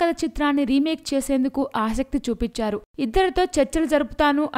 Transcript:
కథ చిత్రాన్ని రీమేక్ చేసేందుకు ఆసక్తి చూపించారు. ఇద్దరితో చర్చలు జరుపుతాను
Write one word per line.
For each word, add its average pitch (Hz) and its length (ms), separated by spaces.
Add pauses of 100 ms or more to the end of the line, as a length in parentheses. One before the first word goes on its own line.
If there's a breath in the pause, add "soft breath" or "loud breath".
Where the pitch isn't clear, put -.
కథ 339 100 (120)
చిత్రాన్ని 285 480
రీమేక్ 311 300 (120)
చేసేందుకు 269 480 (240)
ఆసక్తి 254 420
చూపించారు. 220 500 (280)
ఇద్దరితో 359 380 (120)
చర్చలు 311 380
జరుపుతాను 294 500 (140)